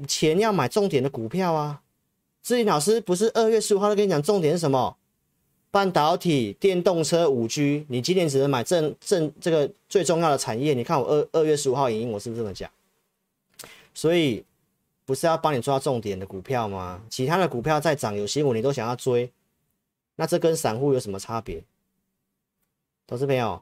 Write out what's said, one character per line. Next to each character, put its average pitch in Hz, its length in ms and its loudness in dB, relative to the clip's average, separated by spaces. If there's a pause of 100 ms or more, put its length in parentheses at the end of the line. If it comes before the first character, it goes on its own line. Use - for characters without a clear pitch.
钱 160 320 0
要 220 140 2
买 139 160 0
重 202 200 0
点 143 140 2
的 143 60 0
股 113 180 -6
票 170 280 -2
啊。 147 280 -4 (600)
至 240 180 0
于 226 40 2
老 170 140 4
师 214 220 2
不 180 160 -2
是 220 160 2
二 220 160 4
月 226 100 4
十 208 160 2
五 196 40 2
号 208 100 2
就 208 80 2
跟 208 100 2
你 190 40 0
讲 147 120 2
重 196 200 2
点 151 100 4
是 175 60 0
什 156 120 0
么？ 123 280 0 (720)
半 196 200 2
导 160 260 4
体、 135 440 0
电 185 220 2
动 175 200 2
车、 165 260 2
五 117 200 0
G， 147 400 0
你 123 140 -4
今 175 120 0
年 175 140 2
只 135 100 0
能 139 100 4
买 127 140 0
正， 156 380 0
正， 160 400 0
这 180 100 -2
个 151 200 2 (180)
最 185 160 2
重 165 160 2
要 165 100 4
的 135 60 4
产 117 240 -4
业。 147 140 2
你 120 100 -2
看 156 160 0
我 117 80 -2
二， 147 240 0
二 160 120 2
月 156 120 4
十 143 140 -2
五 123 40 0
号 135 140 2
影 110 140 -2
音， 120 80 -6
我 104 100 -6
是 - 80 -10
不 113 80 -8
是 117 60 -6
这 110 40 -4
么 98 60 -8
讲？ 87 180 -14 (1200)
所 165 200 0
以 139 300 0 (640)
不 135 80 -2
是 165 120 -2
要 165 100 2
帮 151 200 0
你 113 60 -2
抓 135 180 0
重 131 180 -2
点 101 200 -6
的 95 80 -10
股 95 160 -14
票 120 260 -4
吗？ 92 400 -8
其 - 160 -6
他 165 140 0
的 175 100 2
股 123 140 -6
票 151 180 0
在 151 160 0
涨 107 180 -4
有 104 120 -4
新 143 200 -2
闻， 123 100 2
你 110 60 -2
都 139 100 0
想 120 140 -4
要 123 80 -4
追， 123 360 -2 (840)
那 160 120 -4
这 175 120 0
跟 165 180 2
散 113 220 -2
户 139 160 0
有 127 60 0
什 104 100 -10
么 95 80 -8
差 113 240 -8
别？ 90 200 -12 (1400)
投 120 120 -8
资 139 80 -2
朋 135 100 0
友， 107 260 -4